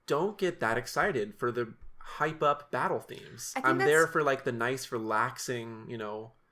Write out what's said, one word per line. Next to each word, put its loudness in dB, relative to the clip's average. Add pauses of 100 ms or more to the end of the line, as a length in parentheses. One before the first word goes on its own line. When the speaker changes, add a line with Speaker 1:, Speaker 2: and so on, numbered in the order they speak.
Speaker 1:
don't 2
get 0
that 2
excited 0
for 0
the -2 (260)
hype -4
up 2
battle 0
themes. -12
Speaker 2:
I -4
think 2
Speaker 1:
I'm 6
there 6
Speaker 2:
that's 4
Speaker 1:
for, 2
like, 2
the -2
nice, -2
relaxing, -2
you -8
know, -8 (180)